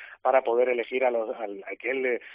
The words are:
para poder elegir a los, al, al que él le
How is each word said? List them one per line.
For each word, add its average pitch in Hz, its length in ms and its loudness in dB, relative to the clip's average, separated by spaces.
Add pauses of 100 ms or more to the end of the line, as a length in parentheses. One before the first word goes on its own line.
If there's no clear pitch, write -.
(220)
para 131 200 4
poder 120 260 4
elegir 123 360 0
a 123 60 4
los, 113 260 -2
al, 101 300 -10
al 98 120 -12
que 120 120 -6
él 131 120 -2
le 123 180 0 (140)